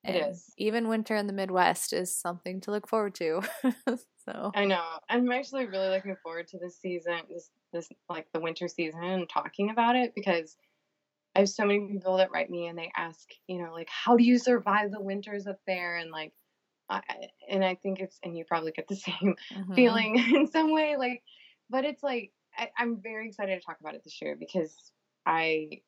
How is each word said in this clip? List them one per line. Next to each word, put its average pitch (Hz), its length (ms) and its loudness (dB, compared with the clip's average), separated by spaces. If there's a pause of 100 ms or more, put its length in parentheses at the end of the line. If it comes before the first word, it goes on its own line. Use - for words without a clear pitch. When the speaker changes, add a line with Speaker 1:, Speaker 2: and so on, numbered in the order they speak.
Speaker 1:
It 185 100 -2
Speaker 2:
And - 0 -
Speaker 1:
is. 160 420 -4
Speaker 2:
even 220 320 0
winter 220 260 0
in 208 120 0
the 202 60 -4
Midwest 185 600 2
is 180 220 -2
something 180 460 -6
to 202 100 -6
look 208 160 -4
forward 208 300 0
to. 165 260 0 (200)
<laughs> 247 360 0 (260)
So - 280 -6
Speaker 1:
I 202 120 2
know. 165 340 0 (100)
I'm 247 220 4
actually 262 340 -2
really 190 240 0
looking 190 260 -2
forward 165 340 -10
to 190 80 -16
this 175 220 -10
season, 170 500 -4
this, 165 220 -14 (220)
this, 170 160 -8 (200)
like, 165 220 -8
the 160 80 -4
winter 165 280 -4
season, 165 360 -6
and 185 260 -2
talking - 400 -2
about 233 260 4
it, 247 200 2
because 170 420 -2 (800)
I 190 40 8
have 202 100 6
so 214 160 0
many 202 260 2
people 185 260 0
that 190 140 4
write 165 180 -2
me 170 180 -4
and 170 100 -8
they 165 180 -8
ask, 165 320 -6 (200)
you 180 160 -6
know, 165 100 -10
like, 165 160 -10
"How - 280 4
do 240 60 10
you 247 160 8
survive 208 520 2
the 208 100 -8
winters 202 460 -6
up 196 200 -6
there?" 175 300 -2
And, 165 140 -8
like, 156 220 -8 (560)
I, 98 200 -2
I, - 180 -10 (220)
and 196 160 0
I 185 100 0
think 190 240 -6
it's, 190 240 -12
and 170 140 -8
you 165 80 -8
probably 160 280 -2
get 160 140 -8
the 202 80 -4
<laughs> - 20 -14
same 185 380 -2 (180)
Speaker 2:
Mm-hmm. 190 220 -8
Speaker 1:
feeling 226 420 6
<laughs> 240 180 6
in 294 160 6
some 311 220 4
way, 302 240 2
like, 247 260 -2 (460)
but 262 160 0
it's 294 180 -4
like, 240 300 -4 (240)
I, 226 200 -6
I'm 233 240 -2
very 220 280 -8
excited 196 300 -4
to 180 60 -16
talk 160 160 -10
about 156 140 -10
it - 80 -16
this - 180 -16
year 151 160 -6
because - 540 -6 (340)
I 160 640 0